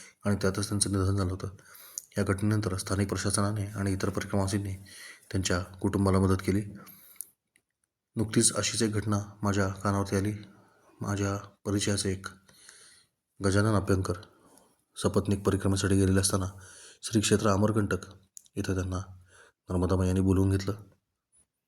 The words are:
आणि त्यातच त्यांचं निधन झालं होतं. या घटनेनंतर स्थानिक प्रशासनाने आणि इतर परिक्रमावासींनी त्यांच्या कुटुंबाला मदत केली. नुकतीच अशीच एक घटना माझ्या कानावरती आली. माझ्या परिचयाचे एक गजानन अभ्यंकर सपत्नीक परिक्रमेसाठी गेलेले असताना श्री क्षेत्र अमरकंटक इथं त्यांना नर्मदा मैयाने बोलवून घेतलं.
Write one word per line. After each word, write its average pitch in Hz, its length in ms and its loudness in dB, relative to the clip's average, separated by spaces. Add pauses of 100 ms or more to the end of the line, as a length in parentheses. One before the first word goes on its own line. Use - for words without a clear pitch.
(260)
आणि 104 160 2
त्यातच 101 280 0
त्यांचं 101 220 -2
निधन 98 240 2
झालं 95 160 0
होतं. 95 160 -6 (680)
या 101 60 2
घटनेनंतर 104 540 0
स्थानिक 101 320 -2
प्रशासनाने 101 560 0
आणि 101 280 -2
इतर 95 160 -2
परिक्रमावासींनी 98 640 -2 (580)
त्यांच्या 92 280 0
कुटुंबाला 95 600 2
मदत 95 260 4
केली. 98 160 2 (1500)
नुकतीच 110 400 2
अशीच 107 260 -2
एक 113 100 2
घटना 104 280 -2 (240)
माझ्या 98 240 2
कानावरती 98 480 -2
आली. 101 180 0 (680)
माझ्या 101 340 -2 (300)
परिचयाचे 101 460 0
एक 95 160 -8 (1160)
गजानन 101 320 2
अभ्यंकर 95 380 0 (920)
सपत्नीक 98 420 0
परिक्रमेसाठी 98 500 2
गेलेले 95 240 4
असताना 95 260 0 (580)
श्री 110 180 0
क्षेत्र 104 280 4
अमरकंटक 101 480 2 (580)
इथं 98 180 -4
त्यांना 92 240 -4 (720)
नर्मदा 92 260 2
मैयाने 92 240 2
बोलवून 95 300 4
घेतलं. 98 240 0 (960)